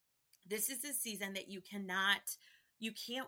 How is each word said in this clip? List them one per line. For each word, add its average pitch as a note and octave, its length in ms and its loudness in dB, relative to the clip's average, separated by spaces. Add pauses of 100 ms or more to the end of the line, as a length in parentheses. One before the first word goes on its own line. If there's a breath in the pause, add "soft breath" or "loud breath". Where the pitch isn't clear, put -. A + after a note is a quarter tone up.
(500)
This G#3+ 200 0
is C4+ 140 -4
a D4 100 -4
season G3 400 -2
that F#3+ 140 -4
you F#3+ 140 -8
cannot, F#3+ 600 4 (580 soft breath)
you A3 120 -2
can't B3 360 -4